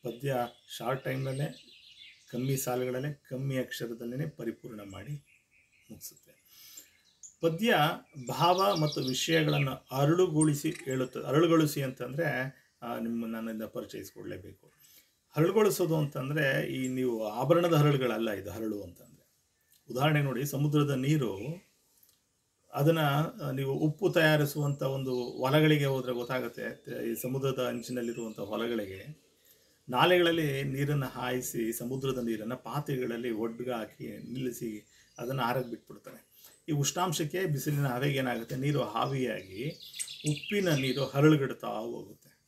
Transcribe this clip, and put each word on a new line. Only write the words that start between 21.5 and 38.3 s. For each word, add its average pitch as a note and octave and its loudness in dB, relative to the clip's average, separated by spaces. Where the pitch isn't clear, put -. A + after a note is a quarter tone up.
ಅದನ್ನ, D3+ 4
ಆ, D3 0
ನೀವು C3+ -2
ಉಪ್ಪು D#3 2
ತಯಾರಿಸುವಂತ D3 4
ಒಂದು C3 -2
ಹೊಲಗಳಿಗೆ D3+ 6
ಹೋದ್ರೆ C3 0
ಗೊತ್ತಾಗತ್ತೆ. A#2+ -4
ಈ - -2
ಸಮುದ್ರದ B2+ -2
ಅಂಚಿನಲ್ಲಿರುವಂತ A#2 -6
ಹೊಲಗಳಿಗೆ G#2 -4
ನಾಲೆಗಳಲ್ಲಿ D#3+ 4
ನೀರನ್ನ C#3 0
ಹಾಯಿಸಿ, B2 -4
ಸಮುದ್ರದ C3 -4
ನೀರನ್ನ A2+ -2
ಪಾತ್ರೆಗಳಲ್ಲಿ B2+ -4
ಒಡ್ಗಾಕಿ A2+ -6
ನಿಲ್ಲಿಸಿ, A#2+ -6
ಅದನ್ನ C3+ -4
ಆರಕ್ಕೆ A#2+ 0
ಬಿಟ್ಬಿಡ್ತಾರೆ. - -16
ಈ E3 0
ಉಷ್ಣಾಂಶಕ್ಕೆ, E3+ 0
ಬಿಸಿಲಿನ C#3+ 0
ಹವೆಗೆ C3+ 0
ಏನಾಗುತ್ತೆ, A#2+ -2